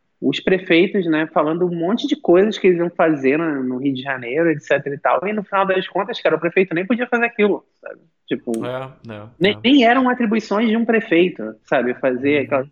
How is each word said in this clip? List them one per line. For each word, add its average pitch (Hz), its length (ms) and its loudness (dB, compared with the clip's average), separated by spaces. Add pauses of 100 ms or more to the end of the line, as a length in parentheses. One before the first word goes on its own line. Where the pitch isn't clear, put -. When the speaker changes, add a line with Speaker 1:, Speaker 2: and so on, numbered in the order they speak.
(200)
Speaker 1:
Os 135 200 -2
prefeitos, 185 680 2
né, 160 280 0
falando 170 320 0
um 175 100 -4
monte 185 300 -2
de 285 100 -2
coisas 190 420 2
que 196 100 2
eles 180 100 4
iam 170 120 -2
fazer 147 480 2
na, 160 240 -2
no 127 160 -4
Rio 139 160 -2
de 127 80 -6
Janeiro, 135 480 -2
et 151 120 -2
cetera 143 320 -2
e 139 40 -10
tal, 127 280 0
e 208 60 -2
no 214 120 -4
final 196 220 0
das 190 220 -2
contas, 202 320 -6
cara, 160 160 2
o 160 40 -14
prefeito 175 340 0
nem 180 120 -2
podia 240 220 -2
fazer 233 180 0
aquilo, 208 400 0 (140)
sabe? - 200 -18 (280)
Tipo, 117 440 -6 (360)
Speaker 2:
É, 113 40 -14
é, 107 260 -16
Speaker 1:
nem, 208 200 0
Speaker 2:
é. 208 60 -8
Speaker 1:
nem 262 200 6
eram 247 240 4
atribuições 226 600 0
de 214 80 2
um 233 80 0
prefeito, 170 800 0
sabe? 123 300 0
Fazer 139 460 0
Speaker 2:
Uhum. 131 60 -4
Speaker 1:
aquelas 135 260 -2